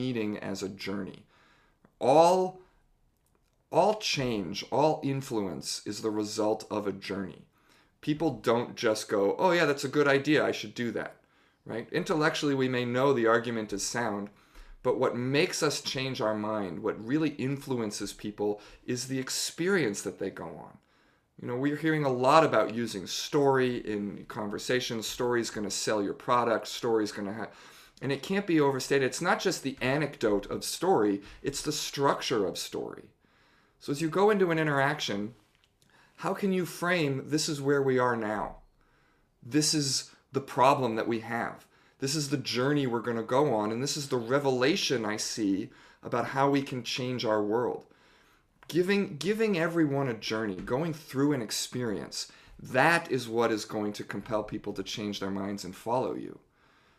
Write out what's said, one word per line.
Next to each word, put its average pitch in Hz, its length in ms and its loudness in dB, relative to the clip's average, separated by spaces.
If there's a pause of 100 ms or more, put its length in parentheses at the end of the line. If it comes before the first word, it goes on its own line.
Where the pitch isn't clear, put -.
meeting 110 360 -2
as 98 240 -8
a 98 140 -6 (100)
journey. 98 340 -8 (800)
All, 175 640 6 (1120)
all 190 260 4
change, 107 720 -4
all 151 320 4
influence 113 840 -4
is 107 160 -8
the 107 220 -2
result 107 480 -2
of 104 160 -4
a 98 220 -4
journey. 95 340 -8 (580)
People 156 300 0 (200)
don't 117 260 0 (100)
just 107 220 0
go, 98 280 2
"Oh 185 140 4
yeah, 170 160 4
that's 139 220 0
a 131 80 -6
good 147 100 4
idea, 139 380 4
I 98 80 2
should 107 240 -8
do 120 160 -2
that," - 240 -8 (480)
right? 113 260 -8
Intellectually, 156 640 2
we 131 140 2
may 123 160 0
know 127 280 4
the 120 140 4 (100)
argument 117 360 -2
is 98 100 -4
sound, 101 480 -4 (520)
but 123 160 0
what 123 160 2
makes 139 480 0
us 147 200 0
change 131 400 -4
our 107 120 2
mind, 104 480 -4
what 107 300 -4
really 156 200 0 (180)
influences 117 640 -6
people, 104 460 -4 (260)
is 127 220 -4
the 135 100 -4
experience 147 840 -2
that - 160 -6
they 95 120 -4
go 85 180 -10 (200)
on. - 100 -20 (600)
You 123 100 -10
know, 123 80 -4
we're 147 280 -2
hearing 156 220 2
a 127 200 2
lot 151 180 8
about 113 300 2
using 107 320 -4
story 135 720 2
in 104 500 -6
conversations. 110 800 -4
Story's 120 440 0
gonna 101 200 -6
sell 107 320 -2
your 95 120 -2
product. 117 520 0
Story's 113 460 0
gonna 101 220 -8
ha-, 104 160 -10 (500)
and 131 100 -4
it 135 120 -4
can't 196 240 -2
be 165 120 2
overstated. 139 460 2
It's 127 240 -2
not 214 120 2
just 180 220 -2
the 131 200 -6
anecdote 127 680 0
of 101 140 -6
story, 107 560 2 (220)
it's - 200 -4
the 151 100 -2
structure 139 760 0
of 82 100 -4
story. - 540 -10 (680)
So - 120 -4
as 143 80 -4
you 165 80 0
go 190 220 4
into 190 200 4
an 160 80 4
interaction, 139 760 0 (800)
how 175 160 -4
can 196 200 -2
you 185 120 0
frame, 151 640 0
"This 151 240 0
is 143 100 -4
where 139 220 2
we 131 160 4
are 123 180 4
now. 107 400 -4 (840)
This 147 320 2
is 139 360 -2 (220)
the 139 140 -4 (100)
problem 127 400 6
that 107 120 0
we 113 120 0
have. 113 460 -6 (320)
This 135 160 -2
is 143 160 -2
the 131 140 0 (120)
journey 139 300 4
we're 117 220 0
gonna 117 300 0
go 123 160 4
on, 107 180 2
and 117 100 -2
this 147 140 -2
is 139 120 -6
the 131 80 0 (200)
revelation 131 680 2
I 107 140 -2
see 101 520 -2 (320)
about 120 260 -2
how 139 220 2
we 139 120 4
can 127 200 -8
change 123 420 -4
our 107 180 2
world." 110 420 0 (840)
Giving, 185 480 2
giving 202 420 2
everyone 156 500 2
a 117 60 -2 (160)
journey, 110 240 -2
going 127 400 -2
through 143 380 0
an 127 100 -2
experience, 104 760 -4 (400)
that 156 520 2
is 117 180 0
what 113 220 2
is 104 140 0
going 104 300 -4
to 104 100 -10 (100)
compel 107 300 -2
people 104 300 -8
to 98 80 -4
change 104 360 -6
their 98 120 -4
minds 98 340 -6
and 92 100 -10
follow 113 400 -2
you. 50 240 -10 (600)